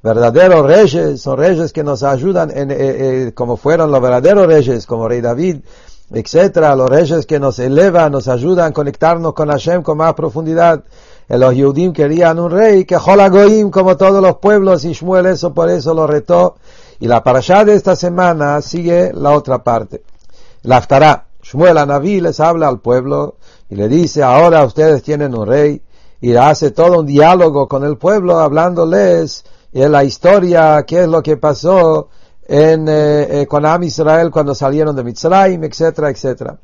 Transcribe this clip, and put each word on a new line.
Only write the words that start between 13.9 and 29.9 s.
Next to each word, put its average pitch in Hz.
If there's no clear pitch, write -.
todos 196
los 185
pueblos, 190
y 170
Shmuel 180
eso, 175
por 165
eso 165
lo 160
retó. 151
Y -
la 117
parashá 131
de 208
esta 190
semana 170
sigue 170
la 143
otra 135
parte. 113
La 123
Haftará. 143
Shmuel 160
Hanaví 147
les 170
habla 165
al 127
pueblo 139
y 98
le 104
dice, 156
"Ahora 151
ustedes 151
tienen 147
un 110
rey", 147
y 120
hace 143
todo 170
un 156
diálogo 151
con 139
el 151
pueblo, 180
hablándoles 170
de 131
la 143